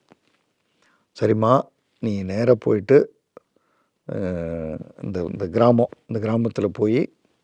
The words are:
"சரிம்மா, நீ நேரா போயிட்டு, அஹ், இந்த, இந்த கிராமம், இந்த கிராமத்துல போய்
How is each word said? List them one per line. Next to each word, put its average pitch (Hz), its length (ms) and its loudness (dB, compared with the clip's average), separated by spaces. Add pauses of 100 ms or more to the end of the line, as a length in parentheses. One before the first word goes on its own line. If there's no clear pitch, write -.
(1200)
"சரிம்மா, 110 420 2 (380)
நீ 101 240 -4
நேரா 107 360 0
போயிட்டு, 113 540 2 (1000)
அஹ், 82 680 -6 (220)
இந்த, 92 200 -6
இந்த 90 260 -6
கிராமம், 117 420 4 (180)
இந்த 107 200 -4
கிராமத்துல 113 460 -2
போய் 113 380 0 (320)